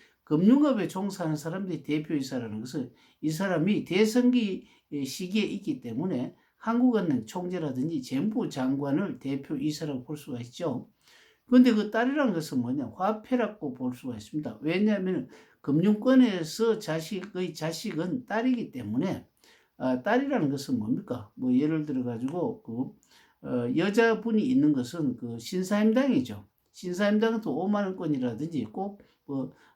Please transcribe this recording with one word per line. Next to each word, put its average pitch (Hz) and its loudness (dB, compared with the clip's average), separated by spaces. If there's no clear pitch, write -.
금융업에 214 4
종사하는 185 -4
사람들이 175 -6
대표이사라는 131 -4
것은 127 -6
이 156 -2
사람이 180 0
대선기 220 2
시기에 185 -2
있기 - -4
때문에 139 -4
한국은행 220 2
총재라든지 160 -2
재무부 190 -2
장관을 139 -2
대표이사라고 143 -4
볼 151 -8
수가 131 -10
있죠. 120 -6
그런데 247 8
그 208 2
딸이라는 254 2
것은 151 -2
뭐냐? 127 -4
화폐라고 214 -2
볼 127 -4
수가 123 -10
있습니다. 135 -8
왜냐하면 185 0
금융권에서 214 4
자식의 175 -4
자식은 160 -4
딸이기 233 -2
때문에, 139 -4
아, 127 -2
딸이라는 240 2
것은 135 -2
뭡니까? 120 -4
뭐 127 0
예를 151 2
들어가지고 131 -4
그, - -10
어, 127 -2
여자분이 214 4
있는 294 4
것은 175 -2
그 120 -8
신사임당이죠. 208 0
신사임당은 208 0
또 131 -4
오만 202 0
원권이라든지 147 -2
꼭 202 -8
뭐, 135 -6